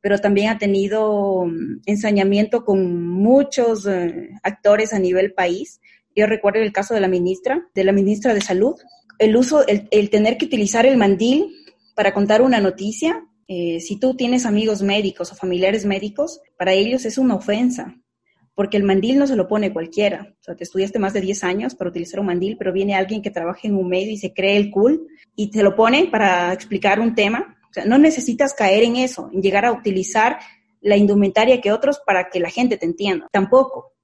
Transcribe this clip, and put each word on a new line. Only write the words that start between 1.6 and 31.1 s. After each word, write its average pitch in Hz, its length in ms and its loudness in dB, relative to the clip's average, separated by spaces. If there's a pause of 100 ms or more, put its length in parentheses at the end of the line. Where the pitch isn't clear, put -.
ensañamiento 208 760 0
con 180 460 -2
muchos, 233 760 2
eh, 180 440 -4 (120)
actores 208 500 0
a 214 60 -2
nivel 185 340 0
país. 180 480 -4 (360)
Yo 208 100 4
recuerdo 214 360 0
el 208 100 -2
caso 202 220 -4
de 214 60 2
la 190 60 2
ministra, 185 720 -2
de 190 80 0
la 196 80 4
ministra 208 420 2
de 202 60 0
Salud, 202 340 0 (460)
el 220 160 4
uso, 269 320 4
el, 208 240 0
el 208 180 2
tener 214 260 2
que - 100 -4
utilizar 226 380 0
el 269 120 6
mandil 226 580 2 (400)
para 196 180 0
contar 208 300 2
una 254 160 4
noticia. 214 680 -4 (220)
Eh, 175 320 -6
si 196 220 -10
tú 254 160 0
tienes 247 300 -2
amigos 214 360 0
médicos 202 480 -2
o - 60 -20
familiares 190 480 -2
médicos, 208 560 -6 (180)
para 185 140 0
ellos 233 320 0
es 226 140 -6
una 247 180 2
ofensa, 226 580 -4 (600)
porque 202 220 -2
el 202 80 2
mandil 196 340 2
no 277 80 2
se 269 100 -2
lo 185 120 -2
pone 214 240 -2
cualquiera. 180 680 -4
O - 20 -20
sea, 175 120 -14
te 175 100 -12
estudiaste 196 340 -4
más 196 140 -2
de 208 80 -2
diez 190 220 -6
años 208 320 -4
para 175 160 -6
utilizar 170 300 -8
un 202 60 -4
mandil, 185 300 -4
pero 185 160 -4
viene 196 220 -2
alguien 196 280 -2
que 208 80 -8
trabaja 170 340 -8
en 208 120 0
un 185 120 -2
medio 190 240 -2
y 214 40 -8
se 190 160 -10
cree 196 240 0
el 202 140 0
cool 247 360 2 (280)
y 208 160 -4
te 214 120 0
lo 196 120 4
pone 240 320 4
para 185 460 0
explicar 196 480 -2
un 226 140 0
tema. 226 420 -2 (120)
O - 40 -20
sea, - 120 -10
no 233 140 4
necesitas 277 560 2
caer 208 300 4
en 240 120 -2
eso, 254 360 -4
en 190 100 -4
llegar 196 220 0
a 240 80 2
utilizar 220 680 -2 (420)
la 208 160 2
indumentaria 208 640 4